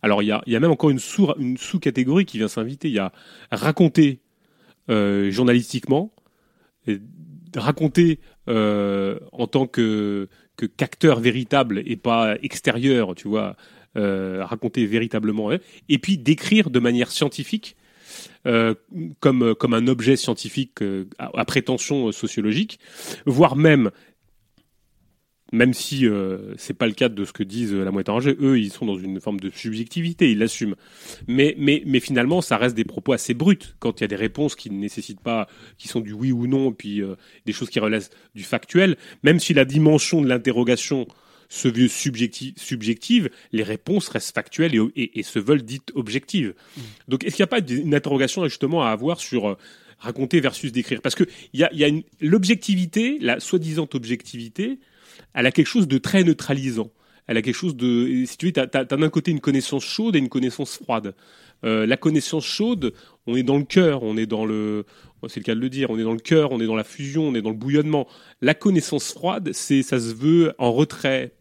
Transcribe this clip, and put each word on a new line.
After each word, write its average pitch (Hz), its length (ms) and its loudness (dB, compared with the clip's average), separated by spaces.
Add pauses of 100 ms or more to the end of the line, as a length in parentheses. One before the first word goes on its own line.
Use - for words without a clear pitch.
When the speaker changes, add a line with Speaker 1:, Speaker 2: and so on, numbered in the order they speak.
Speaker 1:
Alors, 104 200 2
il 104 40 0
y 107 60 0
a, 107 140 -2
il 120 60 -2
y 113 40 2
a 117 40 2
même 165 120 4
encore 151 180 2
une 131 80 2
sous-, 180 400 0
une 127 180 -4
sous-catégorie 147 720 0
qui - 100 -12
vient 107 120 -2
s'inviter. 127 400 -6
Il 127 60 -2
y 104 40 0
a 95 140 -4 (380)
raconter, 151 720 4 (720)
euh, 101 400 2
journalistiquement, 123 840 0 (760)
et 101 140 -4 (560)
raconter, 156 640 2 (280)
euh, 101 720 0 (140)
en 123 140 -4
tant 131 200 2
que, 104 640 0 (280)
que, 117 100 -4
qu'acteur 135 540 2
véritable 120 640 2
et 117 120 -4
pas 113 460 0
extérieur, 120 720 0
tu - 140 -12
vois, 101 280 -2 (400)
euh, 95 480 -2
raconter 113 420 -2
véritablement, 107 640 -2
hein, 170 80 0 (300)
et 143 100 2
puis 190 180 0
décrire 160 540 2
de 123 80 2
manière 120 320 2
scientifique, - 680 -4 (680)
euh, 113 280 2 (460)
comme, 123 360 4
comme - 180 0
un 113 140 2
objet 127 280 4
scientifique, - 680 -6
euh, 98 240 -4 (120)
à, - 200 -10
à 113 60 -2
prétention, 131 640 -2
euh, 104 40 -2
sociologique, 113 680 -2 (480)
voire 135 300 4
même, 143 340 6 (1600)
même 123 220 6
si, 131 340 0
euh, 101 500 -2
c'est - 160 -10
pas 117 140 0
le 110 40 -2
cas 123 160 0
de 101 160 -4
ce - 80 -12
que 107 120 -6
disent, 104 280 -4
euh, 98 120 0
la 95 80 -2
Mouette 98 160 -2
Arrangée, 131 320 0
eux, 135 180 4
ils 101 140 -2
sont - 120 -10
dans 98 140 -2
une 95 220 -8
forme 101 180 -6
de 95 120 -8
subjectivité, 127 840 -2
ils 104 60 2
l'assument. 110 360 0 (540)
Mais, 135 280 2
mais, 143 300 0
mais 131 140 2
finalement, 135 400 0
ça 123 160 0
reste 120 180 0
des 113 100 0
propos - 280 -4
assez 120 200 -2
bruts 170 260 4 (200)
quand - 220 -4
il - 20 0
y 107 40 -2
a - 20 -4
des 104 80 -4
réponses 110 400 -2
qui - 140 -16
ne 98 60 -6
nécessitent 101 440 -10
pas, 113 260 -4 (320)
qui - 80 -18
sont 120 140 -4
du 104 120 -10
oui 123 200 -2
ou 120 160 -2
non, 135 240 2
puis, 104 280 -6
euh, 98 140 -6 (320)
des 107 60 -4
choses 113 180 -8
qui - 80 -2
relèvent 107 300 -2 (260)
du 101 80 -16
factuel, 170 540 2 (260)
même 160 160 6
si 160 160 0
la 139 100 8
dimension 151 560 4
de 143 60 2
l'interrogation 123 800 0 (420)
se - 200 -2
veut 120 180 4
subjecti-, 120 680 -4
subjective, 123 760 -2 (220)
les 107 100 0
réponses 110 460 -4
restent - 260 -6
factuelles 156 400 -2
et, 110 60 4 (160)
et, 117 240 -6
et - 20 -6
se - 160 -6
veulent 127 240 2
dites 123 320 -14
objectives. 123 600 -4 (220)
Speaker 2:
Mm. 143 40 -16 (260)
Speaker 1:
Donc, 131 180 -2
est-ce - 120 -4
qu'il 196 80 4
n'y 190 40 -2
a - 40 -6
pas 240 80 0
d-, 127 160 -4
une 147 180 0
interrogation, 143 540 0
justement, 147 340 -2
à 117 60 2
avoir 123 320 -2
sur, 104 300 -2
euh, 98 40 -6 (460)
raconter 131 400 0
versus 131 320 -4
décrire ? 117 300 -4
Parce 127 120 -2
que - 80 0 (300)
il 127 80 -4
y - 20 6
a, 165 100 2
il 160 60 -10
y 147 60 4
a 147 40 4
une, 151 140 0 (180)
l'objectivité, 196 1000 0
la 123 180 0
soi-disant 160 560 -2
objectivité, 123 840 -6 (520)
elle 127 140 2
a 131 60 2
quelque 156 140 4
chose 196 220 2
de 131 100 2
très 190 260 2
neutralisant. 135 680 -2 (360)
Elle 113 100 -2
a 113 60 0
quelque 120 120 -2
chose 175 220 -4
de, 123 500 0
si - 120 -14
tu 165 80 -4
veux, 180 60 0
t'as, 131 140 0
t'as, 135 180 -2
t'as 139 120 -2
d'un 156 140 2
côté 165 200 -2
une 151 100 0
connaissance 135 440 -2
chaude 220 320 -2
et - 20 6
une 131 100 0
connaissance 127 500 -4
froide. 107 360 -4 (500)
Euh, 110 220 2
la 120 100 2
connaissance 156 480 0
chaude, 202 480 -2 (340)
on 117 100 -2
est 131 60 0
dans 135 160 2
le 143 60 0
cœur, 151 380 2
on 107 140 -2
est 110 100 -2
dans 110 200 -2
le, 107 380 -4 (440)
c'est 110 120 -10
le 98 40 -14
cas 113 100 0
de 113 60 -2
le 131 100 -2
dire, 131 200 -2
on 110 80 -2
est 110 60 -2
dans 113 80 -2
le 113 80 -4
cœur, 151 320 2
on 120 80 -2
est 113 60 0
dans 110 100 0
la 107 80 -2
fusion, 147 440 -4
on 131 60 -2
est 113 80 -2
dans 110 80 -2
le 110 60 -6
bouillonnement. 143 500 0 (360)
La 143 120 4
connaissance - 580 0
froide, 175 400 -4
c'est, 135 300 0
ça 131 160 -2
se 113 160 -4
veut 156 440 4
en 120 140 2
retrait 131 680 0